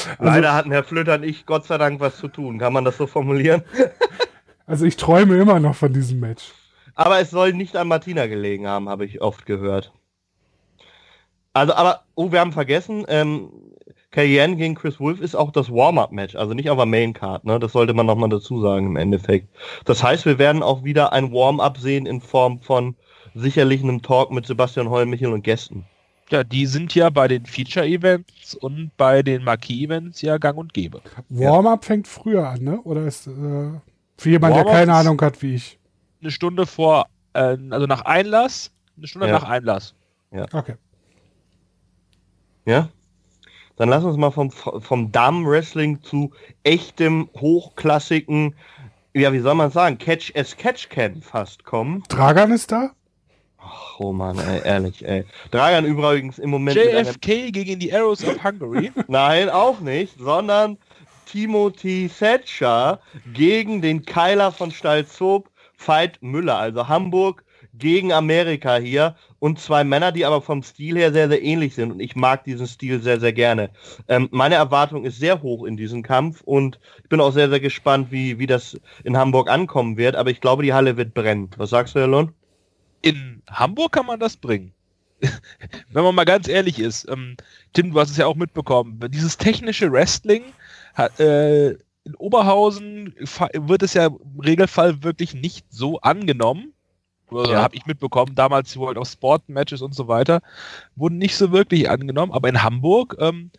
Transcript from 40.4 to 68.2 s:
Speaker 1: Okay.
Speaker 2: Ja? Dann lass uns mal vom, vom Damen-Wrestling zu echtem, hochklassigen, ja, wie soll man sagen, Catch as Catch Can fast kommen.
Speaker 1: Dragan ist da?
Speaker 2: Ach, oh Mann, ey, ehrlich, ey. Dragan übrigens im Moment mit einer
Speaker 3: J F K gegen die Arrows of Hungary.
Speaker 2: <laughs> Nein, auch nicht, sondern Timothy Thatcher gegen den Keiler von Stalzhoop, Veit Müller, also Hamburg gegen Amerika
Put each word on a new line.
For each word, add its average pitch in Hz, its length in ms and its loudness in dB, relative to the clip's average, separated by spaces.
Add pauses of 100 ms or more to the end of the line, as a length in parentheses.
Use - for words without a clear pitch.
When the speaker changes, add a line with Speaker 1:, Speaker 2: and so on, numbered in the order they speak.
Speaker 1:
Okay. 135 220 -8 (1900)
Speaker 2:
Ja? 147 240 2 (880)
Dann 117 120 2
lass 147 140 4
uns 165 140 -2
mal 147 140 2
vom, 139 200 -4
vom 113 600 -6
Damen-Wrestling 151 920 0
zu 143 280 -4 (320)
echtem, 160 640 0 (100)
hochklassigen, 151 1160 0 (580)
ja, 135 200 4
wie 135 60 0
soll 135 160 2
man 151 160 2
sagen, 165 260 2
Catch 165 380 -4
as 139 200 -4
Catch - 340 -6
Can 101 320 -4
fast - 420 -10
kommen. 135 440 -6
Speaker 1:
Dragan 151 440 4
ist 233 200 -2
da? 247 200 -2 (640)
Speaker 2:
Ach, - 420 -20
oh 98 140 -6
Mann, 92 260 -6
ey, 95 240 -6
ehrlich, 95 420 -2
ey. 95 200 -6 (260)
Dragan 156 340 2
übrigens 147 540 -2
im 143 100 -6
Moment 139 280 0
mit 233 120 6
einer 233 100 2
Speaker 3:
J 233 80 0
F 123 140 -8
K 233 300 -2
gegen 190 280 -6
die 175 140 -4
Arrows 214 300 0
of 165 200 -4
Hungary. 202 560 -4
Speaker 2:
<laughs> - 80 -8
Nein, 151 420 2
auch 214 300 2
nicht, 160 400 -6
sondern 202 580 0 (480)
Timothy 202 840 -2
Thatcher 175 920 0 (340)
gegen 202 480 0
den 160 240 -2
Keiler 190 460 2
von 170 200 -8
Stalzhoop, 170 800 -2 (340)
Veit 165 380 0
Müller, 135 360 -2
also 113 300 -4
Hamburg 185 560 -2 (300)
gegen 170 400 0
Amerika 156 640 0